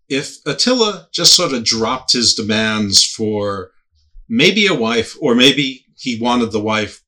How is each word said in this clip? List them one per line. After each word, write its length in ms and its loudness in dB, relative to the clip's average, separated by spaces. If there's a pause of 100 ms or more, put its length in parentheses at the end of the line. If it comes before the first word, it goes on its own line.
if 380 -6
Attila 680 0
just 220 4
sort 160 2
of 140 -4
dropped 480 -2
his 200 2
demands 720 0
for 680 -6 (580)
maybe 380 4
a 60 2
wife, 460 -2
or 160 2
maybe 480 2 (140)
he 200 -6
wanted 340 0
the 100 -2
wife 460 -4